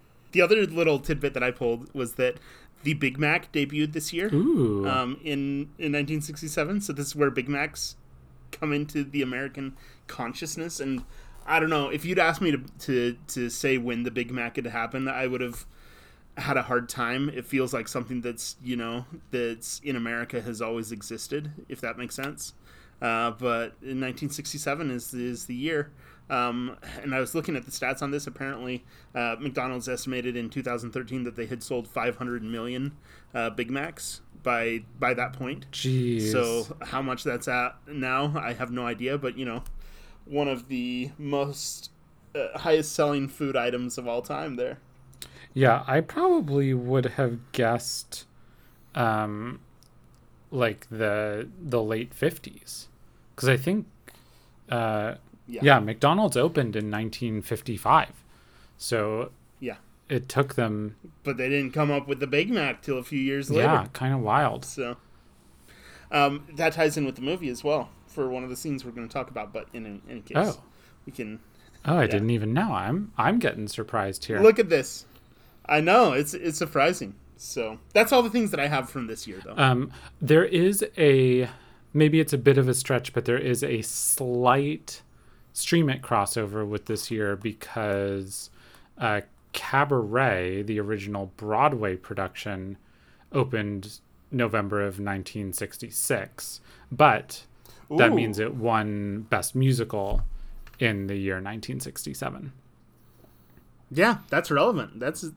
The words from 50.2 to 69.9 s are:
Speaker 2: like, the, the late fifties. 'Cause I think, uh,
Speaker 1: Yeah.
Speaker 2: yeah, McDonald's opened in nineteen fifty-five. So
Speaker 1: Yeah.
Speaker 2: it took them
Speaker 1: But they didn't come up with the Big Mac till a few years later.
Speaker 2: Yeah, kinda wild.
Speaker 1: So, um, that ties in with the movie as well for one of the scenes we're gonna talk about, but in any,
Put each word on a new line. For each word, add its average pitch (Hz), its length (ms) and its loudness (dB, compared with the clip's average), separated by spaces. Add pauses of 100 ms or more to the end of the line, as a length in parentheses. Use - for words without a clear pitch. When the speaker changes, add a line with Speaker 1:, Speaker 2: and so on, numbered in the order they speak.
Speaker 2:
like, 117 400 0
the, 107 600 0 (120)
the 120 220 2
late 110 300 -2
fifties. - 760 -6 (480)
'Cause 131 140 2
I 123 80 6
think, 175 300 0 (840)
uh, 113 460 -2 (320)
Speaker 1:
Yeah. 120 160 -8
Speaker 2:
yeah, 139 160 10
McDonald's 143 580 2
opened 135 380 2
in 107 160 -2
nineteen 110 500 -4
fifty-five. 117 840 2 (540)
So 110 540 -2 (280)
Speaker 1:
Yeah. 117 180 -8 (300)
Speaker 2:
it 127 220 -4
took 135 240 0
them 107 420 -2 (280)
Speaker 1:
But 135 140 -4
they 127 120 -2
didn't 139 220 0
come 147 180 2
up 139 180 0
with 135 120 -2
the 139 80 -2
Big 156 240 2
Mac 151 320 -2
till 131 160 -2
a 123 40 -8
few 139 160 -4
years 135 300 -2
later. - 140 6
Speaker 2:
Yeah, 104 300 4
kinda 131 260 0
wild. 117 440 2
Speaker 1:
So, 123 340 -8 (1120)
um, 143 340 4 (100)
that 160 180 2
ties 160 240 4
in 147 80 0
with 131 100 -4
the 123 80 -10
movie 160 260 -2
as 120 140 -8
well 147 260 0 (160)
for 135 240 -2
one 127 140 -4
of 127 60 -10
the 123 60 -6
scenes 135 300 -6
we're 123 60 -10
gonna 117 160 -10
talk 127 240 -6
about, 107 200 -8
but 110 220 -8
in 113 120 -10
any, 101 220 -12